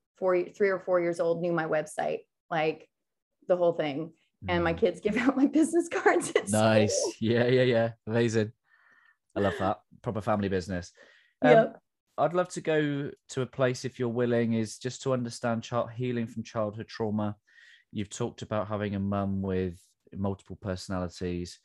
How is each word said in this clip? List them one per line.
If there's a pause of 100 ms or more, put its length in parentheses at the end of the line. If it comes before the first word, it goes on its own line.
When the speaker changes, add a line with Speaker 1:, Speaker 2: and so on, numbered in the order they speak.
(160)
Speaker 1:
four,
three
or
four
years
old,
knew
my
website, (300)
like, (600)
the
whole
thing. (360)
And
my
Speaker 2:
Mm.
Speaker 1:
kids
give
<laughs>
out
my
business
cards
at
Speaker 2:
Nice.
Speaker 1:
school.
Speaker 2:
Yeah,
yeah,
yeah. (180)
Amazing. (840)
I
love
that. (240)
Proper
family
business. (500)
Um,
Speaker 1:
Yep. (400)
Speaker 2:
I'd
love
to
go (200)
to
a
place,
if
you're
willing,
is
just
to
understand
child,
healing
from
childhood
trauma. (560)
You've
talked
about
having
a
mum
with (340)
multiple
personalities.